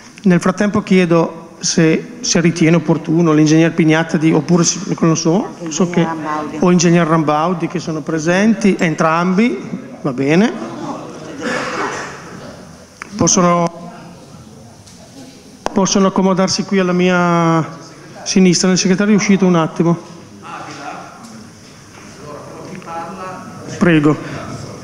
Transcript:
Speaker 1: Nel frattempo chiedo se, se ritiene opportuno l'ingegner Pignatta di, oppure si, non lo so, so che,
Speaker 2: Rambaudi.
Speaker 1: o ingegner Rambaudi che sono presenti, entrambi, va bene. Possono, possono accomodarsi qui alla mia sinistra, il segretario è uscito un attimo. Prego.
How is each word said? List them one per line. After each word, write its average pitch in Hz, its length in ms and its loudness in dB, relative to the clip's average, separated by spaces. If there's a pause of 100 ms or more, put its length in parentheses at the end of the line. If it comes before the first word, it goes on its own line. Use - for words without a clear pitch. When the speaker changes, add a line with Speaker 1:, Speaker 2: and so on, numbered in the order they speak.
(220)
Speaker 1:
Nel 175 180 4
frattempo 202 420 0
chiedo 170 680 2 (120)
se, - 600 0
se - 200 0
ritiene 165 360 4
opportuno 165 560 2
l'ingegner 156 400 4
Pignatta 165 440 2
di, 160 160 2
oppure 170 320 2
si, - 160 -2 (200)
non 165 100 4
lo 156 40 2
so, 175 400 0 (140)
so 175 220 -2
che, 170 120 0
Speaker 2:
Rambaudi. 151 580 -6
Speaker 1:
o 180 100 2
ingegner 170 360 4
Rambaudi 160 600 0
che 170 120 -6
sono 156 220 -8
presenti, 180 760 2
entrambi, 180 800 0 (420)
va 143 120 -4
bene. 156 400 2 (2750)
Possono, 175 760 0 (1800)
possono 196 340 2
accomodarsi 190 580 0
qui 196 140 -2
alla 180 140 0
mia 175 720 2 (560)
sinistra, 185 480 4
il 180 80 2
segretario 202 360 2
è - 20 6
uscito 196 300 2
un 180 100 4
attimo. 165 600 -2 (3500)
Prego. 156 380 4 (680)